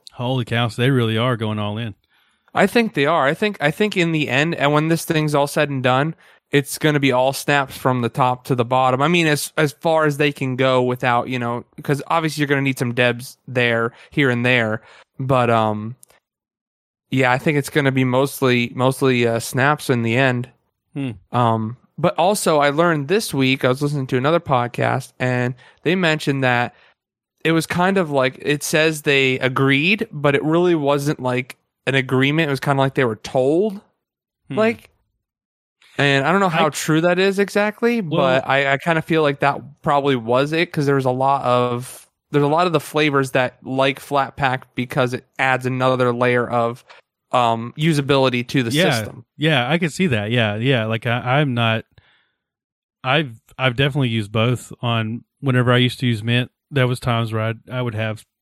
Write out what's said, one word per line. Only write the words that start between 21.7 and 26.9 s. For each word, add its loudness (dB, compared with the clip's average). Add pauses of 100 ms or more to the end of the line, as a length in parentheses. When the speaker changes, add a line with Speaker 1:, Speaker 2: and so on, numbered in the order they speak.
Speaker 2:
but -2
also, 2
I 4
learned 0
this -2
week, 0
I 4
was -2
listening -2
to 0
another 2
podcast, -2
and -2 (300)
they 0
mentioned -2
that 0 (680)